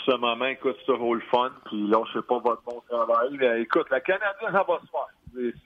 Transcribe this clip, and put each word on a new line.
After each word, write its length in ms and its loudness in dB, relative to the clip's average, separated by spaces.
ce 100 4
moment. 300 0
Écoute, 340 -2
c'est 120 0
toujours 220 0
le 60 -2
fun, 200 2
puis 220 -4
lâchez 400 2
pas 120 2
votre 220 0
bon 260 -12
travail. 400 2
Mais, 240 2
écoute, 280 0
la 100 2
Canadienne, 520 -2
ça 140 4
va 140 0
se 100 -20
faire. 500 -8
Et 120 -2